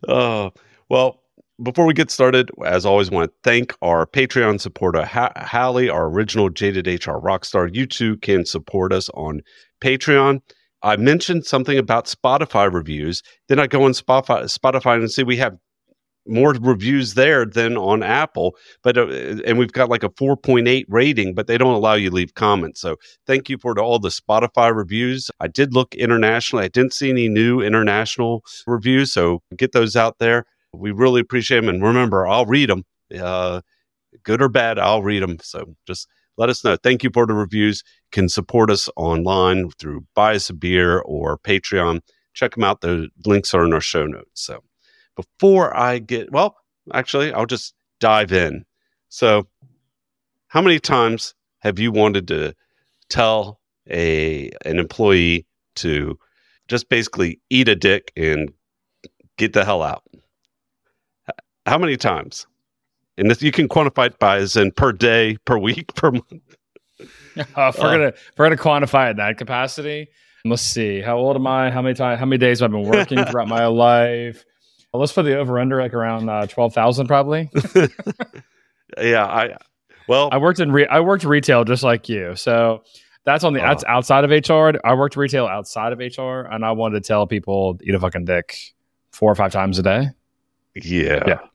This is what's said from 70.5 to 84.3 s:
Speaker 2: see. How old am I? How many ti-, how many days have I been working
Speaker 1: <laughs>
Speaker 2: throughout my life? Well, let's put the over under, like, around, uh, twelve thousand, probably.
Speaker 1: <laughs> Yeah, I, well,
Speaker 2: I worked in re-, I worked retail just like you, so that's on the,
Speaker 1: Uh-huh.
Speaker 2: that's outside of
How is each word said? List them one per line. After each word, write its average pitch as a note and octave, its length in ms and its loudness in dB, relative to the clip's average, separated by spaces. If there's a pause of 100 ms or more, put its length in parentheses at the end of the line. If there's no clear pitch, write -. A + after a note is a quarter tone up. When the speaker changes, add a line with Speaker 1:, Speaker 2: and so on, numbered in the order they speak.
Speaker 2:
see. G#2 380 -4
How A#2+ 180 -2
old C3+ 180 0
am C3 120 -2
I? C3 220 0
How B2+ 120 -4
many C3 120 -2
ti-, B2+ 80 -6
how B2 240 -2
many C3 120 0
days B2 220 4
have A#2 120 0
I G#2+ 80 -4
been G2+ 80 -4
working B2+ 360 2
Speaker 1:
<laughs> - 20 -8
Speaker 2:
throughout A#2+ 220 -4
my A#2 180 0
life? A#2+ 800 2 (480)
Well, B2 80 -2
let's D3 120 -2
put F3+ 120 0
the C#3 120 0
over B2+ 220 -2
under, C3 240 0
like, B2 100 -6
around, A2+ 360 -4
uh, G#2+ 180 -2
twelve A#2 260 -2
thousand, A#2+ 360 2
probably. D3 420 0 (240)
Speaker 1:
<laughs> D#3+ 160 6 (1120)
Yeah, A2+ 240 2
I, A2+ 320 -2 (500)
well, C#3 240 2
Speaker 2:
I C3+ 80 0
worked E3+ 220 2
in D#3 100 0
re-, C#3+ 160 4
I D#3 140 4
worked F3+ 240 0
retail C#3+ 400 4
just A#2+ 180 0
like A#2 260 0
you, F#2+ 280 -6
so A#2 460 0 (420)
that's D3 180 0
on D#3+ 120 0
the, C3+ 60 -2
Speaker 1:
Uh-huh. - 100 2
Speaker 2:
that's D3 140 0
outside C3+ 400 2
of C#3+ 80 2